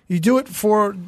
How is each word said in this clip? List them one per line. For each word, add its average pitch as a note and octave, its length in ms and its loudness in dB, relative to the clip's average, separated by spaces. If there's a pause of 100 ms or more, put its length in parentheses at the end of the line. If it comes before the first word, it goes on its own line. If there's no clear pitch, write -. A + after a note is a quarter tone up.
You F3+ 140 -2
do A#3+ 180 4
it C4 80 -4
for, G#3 480 0 (120)